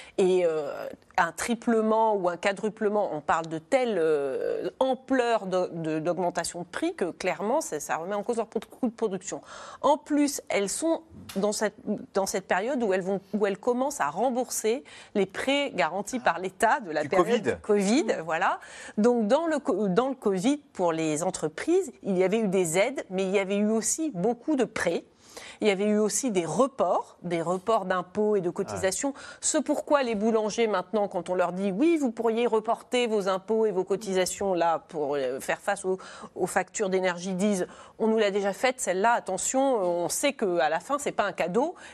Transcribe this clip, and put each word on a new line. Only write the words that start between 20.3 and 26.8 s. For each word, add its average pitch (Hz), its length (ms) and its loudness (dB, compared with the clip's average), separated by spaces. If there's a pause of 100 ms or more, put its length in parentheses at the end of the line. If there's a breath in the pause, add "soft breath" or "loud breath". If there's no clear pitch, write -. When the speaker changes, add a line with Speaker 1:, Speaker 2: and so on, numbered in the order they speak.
Speaker 1:
pour 175 180 0
les 160 320 0
entreprises, 262 680 -2 (120)
il 196 140 -2
y 185 60 4
avait 190 160 2
eu 220 80 0
des 180 300 2
aides, 262 320 0
mais 190 140 -2
il 185 80 -2
y 196 80 2
avait 196 180 -2
eu 208 120 2
aussi 226 440 -2
beaucoup 233 420 -2
de 247 100 2
prêts. - 380 -2 (580 loud breath)
Il 214 60 2
y 208 40 4
avait 190 140 0
eu 214 120 4
aussi 214 340 0
des 180 140 2
reports, 190 760 0